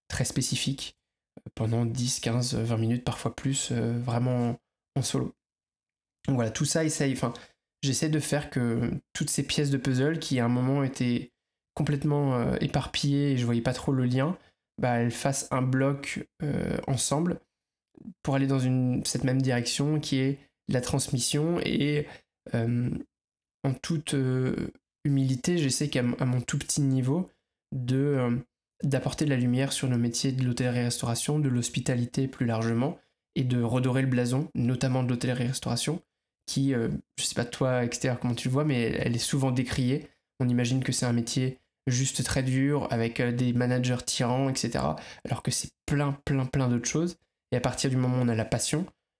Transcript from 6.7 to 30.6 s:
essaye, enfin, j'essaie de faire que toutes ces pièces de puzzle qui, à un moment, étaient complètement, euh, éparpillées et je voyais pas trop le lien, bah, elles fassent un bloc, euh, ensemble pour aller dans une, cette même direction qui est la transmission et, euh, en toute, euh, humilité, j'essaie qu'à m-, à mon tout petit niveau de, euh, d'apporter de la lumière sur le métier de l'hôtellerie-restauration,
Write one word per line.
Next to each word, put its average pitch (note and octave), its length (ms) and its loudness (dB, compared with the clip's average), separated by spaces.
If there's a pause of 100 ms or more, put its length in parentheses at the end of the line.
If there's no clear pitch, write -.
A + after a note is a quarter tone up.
essaye, D3 280 0
enfin, - 200 -2 (480)
j'essaie C#3 280 0
de D3+ 100 2
faire C#3+ 300 -2
que A#2 420 0 (220)
toutes - 160 -2
ces C#3+ 140 0
pièces D3 260 0
de C#3 80 2
puzzle C#3 420 2
qui, C3 200 -2
à A#2+ 60 2
un A#2+ 40 2
moment, B2+ 340 2
étaient B2 480 -2 (420)
complètement, D3 640 0
euh, B2 260 0
éparpillées C#3+ 680 0
et C3 60 2
je B2 80 2
voyais A#2 160 2
pas B2+ 120 0
trop - 180 -2
le C3 140 2
lien, C3+ 320 2 (400)
bah, A#2+ 220 2
elles A#2 120 2
fassent - 400 -2
un C3 100 0
bloc, C3+ 640 0 (180)
euh, C3+ 340 -2 (100)
ensemble D3+ 520 0 (840)
pour C#3 120 0
aller C3+ 120 2
dans C#3 120 2
une, B2+ 460 2
cette - 200 -2
même C3 160 2
direction C3 580 0
qui C#3 200 0
est C3+ 200 0 (280)
la B2+ 140 0
transmission D3 800 0
et, D3 440 0 (480)
euh, A#2+ 360 0 (720)
en C3+ 100 0
toute, - 400 -4
euh, C3 580 0 (340)
humilité, C3+ 520 2
j'essaie D3 320 0
qu'à C3 120 0
m-, A#2+ 180 0
à C3+ 60 0
mon B2+ 160 2
tout C#3 180 -2
petit - 220 -2
niveau C3+ 500 2 (400)
de, B2+ 240 -2
euh, C3 400 2 (480)
d'apporter C3+ 420 0
de C#3+ 40 2
la C3+ 80 2
lumière B2 360 2
sur - 140 -2
le B2 100 2
métier A#2 340 0
de C3 120 0
l'hôtellerie-restauration, B2 960 0